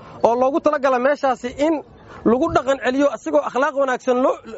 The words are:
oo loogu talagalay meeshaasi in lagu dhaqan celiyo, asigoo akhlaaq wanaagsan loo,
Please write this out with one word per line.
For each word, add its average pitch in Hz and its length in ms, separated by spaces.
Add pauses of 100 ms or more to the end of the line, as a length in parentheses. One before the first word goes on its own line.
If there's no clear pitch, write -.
(240)
oo 226 120
loogu 262 260
talagalay 277 380
meeshaasi 262 580
in 302 160 (520)
lagu 254 280
dhaqan 269 260
celiyo, 254 300
asigoo 294 320
akhlaaq 262 340
wanaagsan 254 460
loo, 294 140 (220)